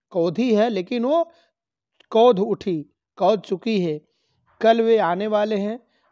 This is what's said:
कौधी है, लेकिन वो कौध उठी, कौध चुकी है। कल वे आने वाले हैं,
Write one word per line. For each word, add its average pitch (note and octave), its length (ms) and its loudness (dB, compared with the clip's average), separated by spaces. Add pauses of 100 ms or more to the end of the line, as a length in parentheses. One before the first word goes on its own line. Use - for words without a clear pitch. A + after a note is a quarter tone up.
(120)
कौधी F#3+ 420 -2
है, G#3+ 140 2
लेकिन A3+ 360 -6
वो D#4 180 0 (920)
कौध A3+ 260 6
उठी, F#3+ 420 -4 (380)
कौध G3 220 2
चुकी G3+ 400 -4
है। D#3+ 180 -4 (600)
कल A3+ 220 4
वे A3+ 160 2
आने F3+ 280 -2
वाले G#3+ 300 -2
हैं, G#3 220 -6 (340)